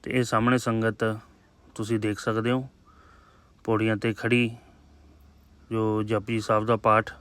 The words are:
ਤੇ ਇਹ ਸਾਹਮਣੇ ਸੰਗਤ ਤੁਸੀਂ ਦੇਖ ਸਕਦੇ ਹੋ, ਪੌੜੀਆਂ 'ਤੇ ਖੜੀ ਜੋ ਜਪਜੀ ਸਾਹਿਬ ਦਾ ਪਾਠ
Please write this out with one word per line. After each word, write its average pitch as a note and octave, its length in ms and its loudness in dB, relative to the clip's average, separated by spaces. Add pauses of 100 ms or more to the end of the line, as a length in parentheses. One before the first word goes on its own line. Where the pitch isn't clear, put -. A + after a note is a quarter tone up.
ਤੇ - 80 -8
ਇਹ B2+ 120 0
ਸਾਹਮਣੇ A#2+ 340 2
ਸੰਗਤ A2 600 -2 (560)
ਤੁਸੀਂ A2 240 -2
ਦੇਖ G#2 200 -2
ਸਕਦੇ A2+ 320 -2
ਹੋ, C3 180 -2 (920)
ਪੌੜੀਆਂ A2 320 2
'ਤੇ A2 180 -2
ਖੜੀ A#2 380 0 (1200)
ਜੋ A2 320 0
ਜਪਜੀ G#2+ 360 -2
ਸਾਹਿਬ G#2+ 260 0
ਦਾ A#2 120 2
ਪਾਠ A2 440 2